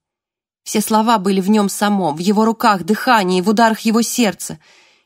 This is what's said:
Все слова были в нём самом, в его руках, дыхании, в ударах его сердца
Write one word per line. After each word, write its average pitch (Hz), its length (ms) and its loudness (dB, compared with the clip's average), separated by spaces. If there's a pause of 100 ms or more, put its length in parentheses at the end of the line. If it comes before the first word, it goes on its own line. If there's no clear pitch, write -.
(640)
Все - 180 -2
слова 220 380 0
были 190 220 0
в 185 80 -2
нём 208 200 2
самом, 196 460 -2
в 156 40 -8
его 202 240 0
руках, 220 400 0
дыхании, 190 580 0
в 180 80 0
ударах 220 320 2
его 226 200 0
сердца 196 580 -4 (460)